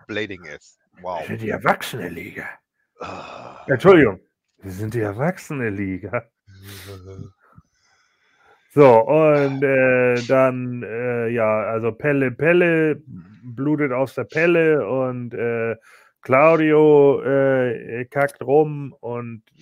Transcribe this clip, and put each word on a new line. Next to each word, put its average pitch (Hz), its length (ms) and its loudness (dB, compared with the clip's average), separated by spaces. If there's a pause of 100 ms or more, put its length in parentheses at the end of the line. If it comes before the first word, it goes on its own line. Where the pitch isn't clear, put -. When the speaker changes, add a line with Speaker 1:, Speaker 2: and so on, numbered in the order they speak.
Speaker 1:
Blading 101 380 -8
ist. - 340 -20 (220)
Wow. 90 220 -10
Speaker 2:
Wir - 40 -14
sind 110 160 -10
die 110 80 -6
Erwachsene-Liga. 92 960 -6 (540)
Speaker 1:
Ah. - 680 -18
Speaker 2:
Entschuldigung, 139 540 6 (380)
wir 98 120 -16
sind 107 240 -8
die 117 60 -4
Erwachsene-Liga. 104 1200 -6 (240)
Speaker 1:
<laughs> 98 920 -20 (1300)
Speaker 2:
So, 147 140 6 (160)
und, 143 640 2
äh, 127 600 2
dann, 127 580 0
äh, 117 480 -6
ja, 110 320 0
also 113 300 -4
Pelle 139 380 -2
Pelle 160 760 0
blutet 123 840 -6
aus 127 220 -4
der 123 100 -6
Pelle 160 600 2
und, 123 460 -6
äh, 117 440 -4 (440)
Claudio, 151 1040 4
äh, 127 880 -2
kackt 139 340 -4
rum 143 560 0
und 120 420 -12 (200)